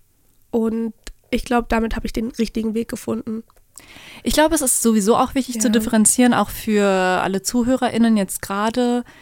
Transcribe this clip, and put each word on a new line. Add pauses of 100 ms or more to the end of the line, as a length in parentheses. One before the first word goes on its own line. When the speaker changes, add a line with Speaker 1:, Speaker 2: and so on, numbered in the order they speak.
(500)
Speaker 1:
Und (360)
ich
glaub,
damit
habe
ich
den
richtigen
Weg
gefunden. (800)
Speaker 2:
Ich
glaube,
es
ist
sowieso
auch
wichtig
zu
Speaker 1:
Ja.
Speaker 2:
differenzieren,
auch
für
alle
ZuhörerInnen
jetzt
gerade. (180)